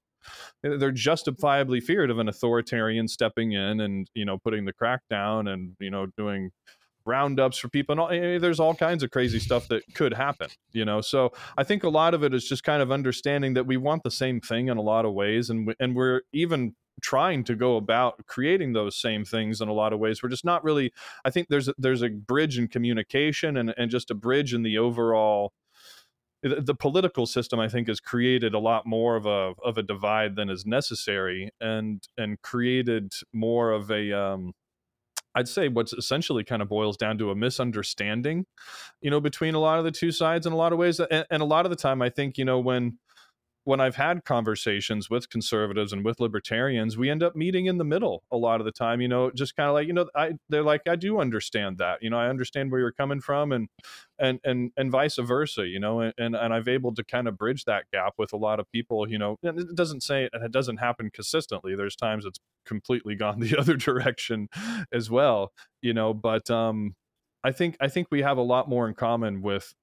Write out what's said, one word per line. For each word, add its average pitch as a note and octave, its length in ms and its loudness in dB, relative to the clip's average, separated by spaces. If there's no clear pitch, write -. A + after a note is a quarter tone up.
they're C#3 280 0
justifiably C3+ 920 2
feared D#3+ 280 2
of A2+ 80 0
an A2 120 0
authoritarian A2+ 800 0
stepping A2+ 440 0
in G2+ 300 0
and, G2 340 -4
you G#2+ 100 -4
know, F#2+ 120 -4
putting G#2+ 280 -4
the G2 80 -6
crack B2 360 -2
down G#2+ 380 -2
and, F#2 320 -8
you G2 120 -8
know, G2 160 -4
doing G2 340 -6
roundups C3 520 2
for A#2+ 120 -8
people. C#3+ 240 0
And D3+ 60 0
all, E3 100 2
eh, F3 300 0
there's E3 200 2
all D#3+ 140 4
kinds E3 300 0
of B2 80 -4
crazy A#2+ 280 2
stuff B2 280 0
that A2 160 0
could C3 200 2
happen, C3 360 -4
you A2 120 0
know? G#2+ 160 0
So - 300 2
I C#3 60 2
think G3+ 200 0
a F3 60 2
lot D#3+ 240 6
of D3+ 100 2
it C3+ 100 2
is B2+ 140 0
just - 160 -4
kind D3 180 2
of C3 100 2
understanding C#3 640 0
that B2+ 120 2
we C3 120 2
want D3 260 0
the A2+ 80 -2
same B2+ 300 -2
thing A#2+ 260 -2
in A#2+ 100 0
a G#2+ 40 -2
lot A2 240 4
of G#2+ 80 0
ways. G#2+ 360 0
And A2+ 180 -2
we, A2+ 120 -2
and B2+ 160 0
we're B2+ 260 2
even D3+ 420 0
trying C#3+ 420 2
to A#2+ 120 -2
go B2 200 4
about A2+ 500 2
creating D3 480 0
those G#2 220 0
same G#2+ 300 -2
things A2 360 -2
in A2 60 -4
a G#2+ 60 -2
lot G#2+ 200 2
of G#2+ 60 -2
ways. A2 240 0
We're B2 60 -2
just B2+ 160 -6
not E3+ 180 2
really, D3 280 2
I C3 60 2
think E3+ 200 -2
there's C#3+ 180 2
a, C3+ 100 -2
there's C3 240 2
a A#2+ 80 2
bridge B2 480 0
in A#2+ 100 0
communication C3+ 880 0
and, A#2 200 -2
and A#2+ 140 0
just A#2+ 180 -2
a A2+ 60 -2
bridge B2+ 380 0
in A#2 100 0
the G#2+ 140 0
overall, A2 720 4
the, C#3+ 200 0
the C#3 140 -2
political D#3 500 2
system, A#2 340 -2
I A2 80 2
think, A#2 200 -2
has A2 120 -2
created A#2+ 540 0
a G#2+ 60 0
lot A2 260 2
more A#2 300 2
of G#2 100 -2
a, G2 280 2
of A#2 140 -2
a A2 60 -2
divide G#2 540 0
than G#2 120 -2
is F#2 160 -6
necessary G2+ 920 -2
and, A2 420 -4
and G#2+ 240 -6
created A#2+ 720 0
more A2+ 380 2
of G#2 200 -2
a, G#2 260 0
um, F#2+ 360 -4
I'd B2 140 0
say F3 180 2
what's A#2 260 0
essentially B2 520 -2
kind A2+ 160 -2
of G2+ 80 -4
boils G#2 260 0
down A2 220 -2
to G#2+ 120 0
a G2 60 0
misunderstanding, A#2+ 1120 -2
you C#3+ 100 0
know, D3 80 4
between D#3 340 0
a D#3 60 2
lot D#3 180 4
of E3 60 2
the D#3+ 80 0
two E3+ 200 0
sides E3 360 2
in E3 60 0
a - 20 -2
lot E3 160 4
of E3+ 80 2
ways. F3 200 4
And, D#3+ 300 2
and D#3 120 0
a D3+ 40 2
lot D#3 200 4
of F#3 40 0
the F3 60 0
time, C3+ 260 0
I B2 80 2
think, C#3 280 -4
you C3+ 80 -2
know, B2+ 140 2
when, B2 380 0
when C3+ 160 4
I've C3 140 2
had D#3+ 300 0
conversations G#2+ 840 0
with A#2+ 200 -2
conservatives G#2+ 600 -2
and G2+ 140 -4
with A#2 140 -2
libertarians, A2+ 800 0
we B2+ 120 2
end D#3 140 0
up E3+ 120 2
meeting F3+ 300 0
in F3+ 140 0
the E3 40 0
middle D3+ 480 0
a B2+ 60 0
lot A2+ 240 2
of G#2+ 40 -2
the A2 60 -2
time, A#2+ 300 -2
you B2 60 0
know, B2+ 240 2
just C3+ 240 -6
kinda C#3+ 180 2
like, D3+ 140 2
you F3 60 -4
know, F3 220 2
I, D#3+ 180 0
they're D3+ 140 2
like, D3+ 240 2
"I E3+ 80 2
do G3 240 0
understand G#2+ 600 -2
that, F2+ 240 0
you A2+ 80 -2
know, A#2 80 0
I A#2+ 100 2
understand C3 420 -4
where C3 80 0
you're B2 120 2
coming C#3 300 -4
from," D3 300 0
and, A#2 160 0
and, C3 240 2
and, B2 340 -2
and C3+ 140 0
vice C#3 260 2
versa, B2 500 0
you F#2 120 -6
know, G#2+ 200 0
and, A2+ 180 -2
and, A#2 180 -2
and A2+ 180 0
I've A2+ 140 0
able B2 260 0
to G#2+ 100 -6
kinda A#2+ 280 -2
bridge A#2 340 -4
that G#2 260 0
gap G2 280 -2
with G#2+ 140 -2
a G#2 40 -6
lot G#2+ 220 0
of G#2 120 -8
people, A2 380 -4
you A2 80 -4
know, G#2 240 -2
and E3+ 180 -6
it F3 160 -8
doesn't D#3 260 -2
say, C3+ 300 -2
and A2+ 120 -8
it A2+ 80 -6
doesn't B2 260 0
happen A#2 340 -2
consistently. G2+ 640 -6
There's G2+ 200 -4
times A2 300 -4
it's F#2+ 140 -10
completely G#2+ 480 -4
gone G#2 240 -2
<laughs> - 20 -2
the A#2 160 2
other C#3 180 4
direction B2 720 -2
as A#2 160 -2
well, A#2 420 2
you A#2 120 0
know, A2 200 2
but, A2 380 0
um, A2 440 0
I C3 60 2
think, E3+ 280 -2
I C#3 100 0
think F3 200 -2
we C#3+ 140 2
have C#3 160 2
a - 40 2
lot B2 240 2
more B2 200 0
in G#2+ 80 -6
common A2+ 480 0
with, G2 400 -4